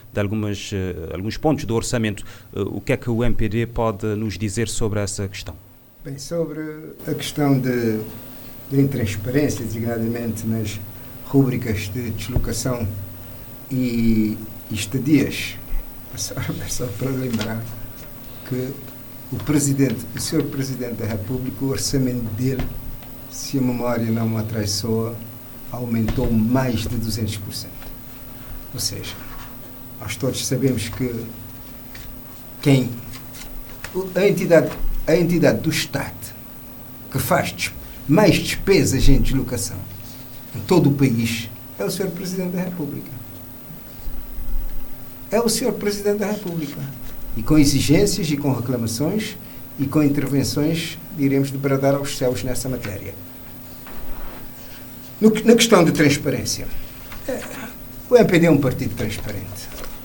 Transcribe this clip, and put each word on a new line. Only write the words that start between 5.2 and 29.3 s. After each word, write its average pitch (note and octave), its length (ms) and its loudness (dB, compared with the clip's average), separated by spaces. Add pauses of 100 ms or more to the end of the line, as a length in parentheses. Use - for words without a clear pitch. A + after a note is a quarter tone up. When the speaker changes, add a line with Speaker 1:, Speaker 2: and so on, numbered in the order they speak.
Speaker 1:
questão? - 280 -10 (500)
Speaker 2:
Bem, C#3 120 -10
sobre D#3 440 -4 (460)
a D#3+ 60 -2
questão C#3 460 2
de, A#2 400 2 (720)
de C#3 100 4
intransparência, B2+ 840 0
designadamente A2+ 800 -4
nas A2 340 -4 (460)
rúbricas A#2 680 2
de A#2+ 180 -6
deslocação A#2 760 0 (840)
e A2+ 680 4 (340)
estadias, B2 840 2 (580)
é - 20 -10
só, - 180 -6
<laughs> - 300 -4
é - 40 -6
só - 180 -2
para C3 240 -4
lembrar A2+ 520 -2 (840)
que B2+ 220 -2 (600)
o - 60 -4
presidente, C#3 680 4 (100)
o C3+ 40 -6
senhor D3+ 260 0
presidente B2 480 -4
da G#2+ 120 -4
República, B2+ 580 -4
o C3+ 40 0
orçamento B2 560 0 (100)
dele, B2+ 320 0 (640)
se - 280 -4
a - 20 4
memória A#2+ 500 2
não A2+ 180 2
me A2+ 100 0
atraiçoa, A2 760 0 (560)
aumentou A#2 640 0
mais A#2 480 4
de - 160 -2
duzentos A2 400 -2
por - 180 -10
cento. - 160 -10 (1040)
Ou - 60 -6
seja, - 340 -6 (840)